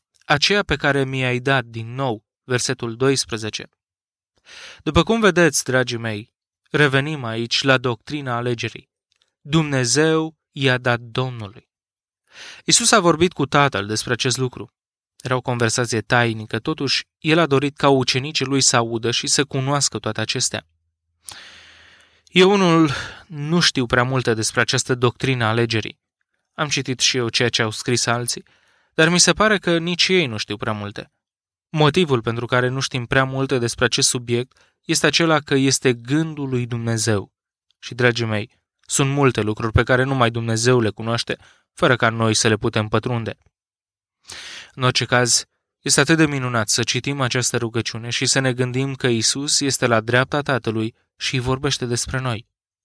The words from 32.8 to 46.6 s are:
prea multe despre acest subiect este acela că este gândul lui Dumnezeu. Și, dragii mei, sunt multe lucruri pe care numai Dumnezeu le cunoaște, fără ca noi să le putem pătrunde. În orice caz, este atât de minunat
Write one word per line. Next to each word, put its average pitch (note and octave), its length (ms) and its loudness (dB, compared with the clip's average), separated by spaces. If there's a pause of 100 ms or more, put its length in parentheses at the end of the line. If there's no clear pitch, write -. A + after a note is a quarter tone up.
prea C3+ 180 2
multe C3+ 340 -2
despre A#2+ 280 0
acest - 240 0
subiect A#2+ 480 -4 (240)
este D#3+ 240 -2
acela D#3+ 340 2
că C#3+ 160 -2
este C3+ 380 2
gândul C#3+ 560 -4
lui B2 160 -2
Dumnezeu. A#2 680 -2 (460)
Și, - 160 -14
dragii A#2+ 300 2
mei, A2 260 -4 (300)
sunt - 280 0
multe C#3 320 2
lucruri G#2+ 300 -2
pe B2+ 120 2
care B2+ 200 2
numai C3 280 2
Dumnezeu A#2 480 0
le A2 100 0
cunoaște, A2+ 480 -6 (360)
fără C#3+ 220 2
ca A#2 140 2
noi A2+ 240 2
să - 140 2
le G#2+ 100 4
putem A2 300 -2
pătrunde. A2+ 500 -2 (1400)
În C3+ 100 -6
orice B2+ 220 0
caz, B2 400 2 (340)
este C#3+ 200 0
atât D#3 180 4
de D#3+ 80 4
minunat B2+ 440 -2